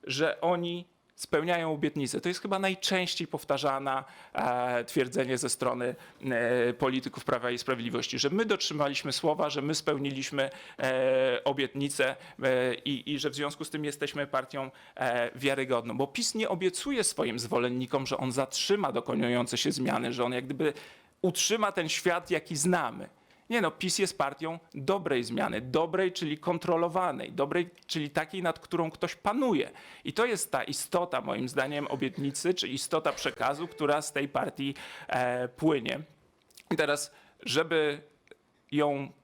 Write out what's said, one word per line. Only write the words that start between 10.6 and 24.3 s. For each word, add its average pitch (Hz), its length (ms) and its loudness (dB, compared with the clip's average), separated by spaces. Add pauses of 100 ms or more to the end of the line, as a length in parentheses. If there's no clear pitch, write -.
e, 131 680 2
obietnice, 139 720 0 (260)
e, 127 320 2
i, 143 380 -4
i 143 60 -2
że 143 120 -2
w 139 40 -12
związku 143 300 -6
z - 60 -10
tym 151 140 -6
jesteśmy 143 420 -4
partią, 131 440 -4 (260)
e, 120 420 0
wiarygodną. 127 580 0
Bo 135 100 2
pis - 280 -4
nie 220 140 0
obiecuje 190 560 0
swoim 120 340 0
zwolennikom, 123 680 0
że 131 100 -2
on 131 160 -2
zatrzyma 139 600 0
dokonujące 120 680 0
się - 140 2
zmiany, 120 400 0
że 120 120 0
on 123 80 0
jak 123 120 -2
gdyby 143 280 -2 (500)
utrzyma 202 500 2
ten 165 160 -2
świat, 175 420 0
jaki 160 260 -2
znamy. 143 520 0 (420)
Nie 240 100 2
no, 170 100 4
pis - 280 -2
jest 190 200 0
partią 160 400 -2 (160)